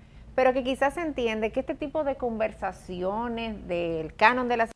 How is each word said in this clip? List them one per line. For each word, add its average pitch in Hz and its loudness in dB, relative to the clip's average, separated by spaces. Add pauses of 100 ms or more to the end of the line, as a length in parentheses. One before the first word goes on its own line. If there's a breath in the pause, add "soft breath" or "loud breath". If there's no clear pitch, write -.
(360 soft breath)
pero 254 6
que 262 0
quizás 269 0
entiende 233 0
que 262 -2
este 277 -4
tipo 302 -2
de 277 -2
conversaciones 214 -4
del 165 -2
canon 247 6
de 240 2
las 226 0